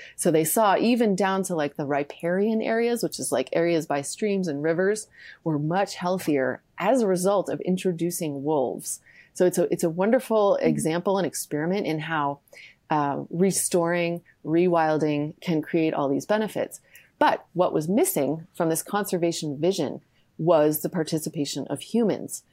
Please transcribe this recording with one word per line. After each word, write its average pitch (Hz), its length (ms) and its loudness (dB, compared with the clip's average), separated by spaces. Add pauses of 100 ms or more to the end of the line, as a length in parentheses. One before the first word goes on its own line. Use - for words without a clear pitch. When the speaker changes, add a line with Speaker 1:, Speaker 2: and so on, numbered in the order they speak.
(160)
Speaker 1:
So - 160 2
they 160 120 4
saw 196 340 4
even 226 380 4
down 190 280 0
to, 180 120 -4
like, 147 200 -2
the 151 100 -4
riparian 175 760 -2
areas, 233 420 0
which - 160 -4
is, 131 120 -6
like, 131 220 -2
areas 170 320 2
by 143 160 -2
streams 196 460 -2
and 143 160 -4
rivers, 185 440 0 (360)
were 156 160 0
much 175 360 -2
healthier 156 680 -2 (180)
as 233 220 4
a 214 60 2
result 185 420 2
of 151 120 -6
introducing 170 800 -2
wolves. - 560 -2 (360)
So 185 100 4
it's 180 140 2
a, 165 120 2
it's 170 120 -2
a 170 80 2
wonderful 208 680 2
Speaker 2:
Mm-hmm. - 80 2
Speaker 1:
example 160 520 0
and 170 80 0
experiment 165 580 -4
in 156 140 -2
how, 151 400 -4 (500)
uh, 143 400 0
restoring, 175 920 0 (220)
rewilding 156 960 2
can 160 220 0
create 160 320 0
all 143 160 0
these 139 160 -2
benefits. 208 560 -4 (380)
But - 340 2
what 175 200 2
was 156 140 0
missing 165 680 0
from 165 140 0
this 160 120 0
conservation 170 800 -2
vision 165 420 0 (360)
was 156 420 4
the 165 100 -4
participation 151 800 -4
of 143 140 -6
humans. - 720 -2